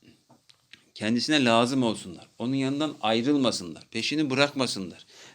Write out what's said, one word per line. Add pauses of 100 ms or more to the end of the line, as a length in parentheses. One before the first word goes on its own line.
(920)
kendisine
lazım
olsunlar. (100)
Onun
yanından
ayrılmasınlar.
Peşini
bırakmasınlar. (300)